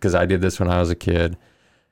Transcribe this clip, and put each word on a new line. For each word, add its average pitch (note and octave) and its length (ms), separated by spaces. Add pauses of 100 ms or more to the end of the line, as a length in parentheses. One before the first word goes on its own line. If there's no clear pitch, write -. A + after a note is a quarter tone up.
'cause F2+ 140
I F2+ 100
did F2+ 160
this F2+ 180
when F2+ 100
I F2+ 100
was E2+ 100
a F2 60
kid, E2+ 420 (540)